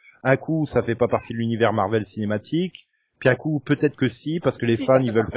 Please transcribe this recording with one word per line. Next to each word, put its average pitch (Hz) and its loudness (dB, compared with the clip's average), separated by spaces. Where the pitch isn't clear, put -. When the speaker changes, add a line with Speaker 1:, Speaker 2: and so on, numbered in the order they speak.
Speaker 1:
un 131 4
coup, 156 -2
ça 120 0
fait 117 -2
pas 120 0
partie 117 -4
de 117 -10
l'univers 113 2
Marvel 107 0
cinématique, 107 -6
puis 131 0
un 127 4
coup, 151 -4
peut-être 143 0
que 127 0
si, 156 -6
parce 131 0
que 120 -4
les 117 2
Speaker 2:
Si, 269 -4
Speaker 1:
fans, 131 4
Speaker 2:
ça 131 4
Speaker 1:
ils 127 0
Speaker 2:
fait 107 -4
Speaker 1:
veulent 110 4
faire - -6